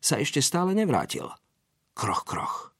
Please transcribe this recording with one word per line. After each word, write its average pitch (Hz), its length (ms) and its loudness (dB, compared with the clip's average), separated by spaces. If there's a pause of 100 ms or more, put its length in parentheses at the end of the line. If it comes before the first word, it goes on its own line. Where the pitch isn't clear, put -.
sa - 160 2
ešte 147 240 0
stále 180 320 2
nevrátil." 185 560 2 (640)
Kroch, - 320 -2
kroch. - 540 -6